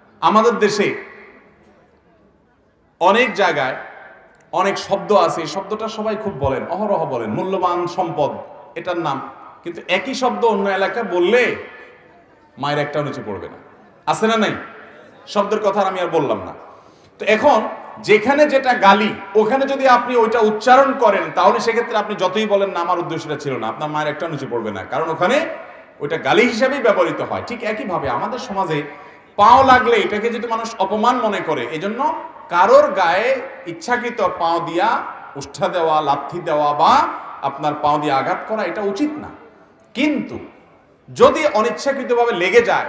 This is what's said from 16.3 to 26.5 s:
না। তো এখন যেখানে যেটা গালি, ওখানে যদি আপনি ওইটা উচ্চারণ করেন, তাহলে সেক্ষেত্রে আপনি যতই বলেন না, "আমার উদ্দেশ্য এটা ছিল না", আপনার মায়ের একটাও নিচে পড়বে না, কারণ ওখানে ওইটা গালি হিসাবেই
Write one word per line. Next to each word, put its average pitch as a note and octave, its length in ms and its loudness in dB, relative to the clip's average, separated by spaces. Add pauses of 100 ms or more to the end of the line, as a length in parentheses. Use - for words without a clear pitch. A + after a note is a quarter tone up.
না। E2+ 100 -12 (680)
তো G3+ 60 -6
এখন A3 360 4 (400)
যেখানে B3+ 440 4
যেটা C4 280 2
গালি, G#3 400 4 (220)
ওখানে A3 300 2
যদি C4 220 0
আপনি B3 280 4
ওইটা A3+ 240 2
উচ্চারণ B3+ 600 4
করেন, G3 240 2 (120)
তাহলে G#3 240 4
সেক্ষেত্রে A#3 380 -2
আপনি G#3 180 -2
যতই F#3 300 -2
বলেন G3+ 240 0
না, F3+ 100 -4
"আমার F3 200 0
উদ্দেশ্য D#3+ 280 -6
এটা C#3+ 120 -6
ছিল C3 180 -4
না", A2 100 -6
আপনার D3+ 220 -6
মায়ের D3+ 200 -4
একটাও D#3+ 200 -6
নিচে C3+ 200 -8
পড়বে A2 220 -4
না, F#2+ 120 -10
কারণ D3 260 -4
ওখানে A#3+ 400 0 (500)
ওইটা D3 180 -6
গালি D3+ 240 2
হিসাবেই B3+ 380 0